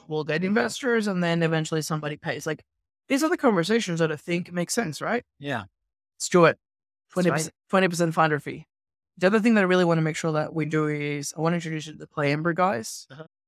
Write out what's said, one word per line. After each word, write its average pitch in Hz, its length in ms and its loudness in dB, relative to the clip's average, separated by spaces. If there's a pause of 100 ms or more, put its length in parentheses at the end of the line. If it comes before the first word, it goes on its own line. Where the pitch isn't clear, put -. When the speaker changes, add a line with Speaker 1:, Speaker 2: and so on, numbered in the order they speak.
Speaker 1:
we'll 156 160 -4
get 156 200 -2
investors, 226 640 0
and 180 160 0
then 170 200 0
eventually 160 380 0
somebody 151 340 -6
pays." 147 320 -8
Like, 156 160 -6 (460)
these 262 140 2
are 320 60 2
the 349 80 0
conversations 196 600 2
that 160 140 2
I - 20 -4
think 175 380 -6
make 175 180 -4
sense, 180 300 -4
right? 202 220 -4 (160)
Speaker 2:
Yeah. 131 260 -6 (500)
Speaker 1:
Let's - 140 -8
do 175 160 8
it. 151 120 4 (560)
Speaker 2:
That's - 40 -4
right. 180 60 0
Speaker 1:
Twenty 175 80 4
percent, 156 220 -2 (160)
twenty 190 200 4
percent 170 240 0
founder 156 260 2
fee. 156 260 -12 (520)
The 180 100 2
other 214 140 4
thing 226 140 4
that 214 60 6
I 190 40 4
really 180 200 4
wanna 165 160 2
make 156 140 -2
sure 165 160 -2
that 151 220 -4
we 160 120 -2
do 156 220 0
is 147 500 -6
I 156 40 -6
wanna 165 140 0
introduce 160 320 -8
you 156 60 -16
to - 60 -20
the 151 80 -14
Play 143 240 -2
Ember 156 220 0
guys. 190 580 -2
Speaker 2:
Uh-huh. 151 140 -18 (220)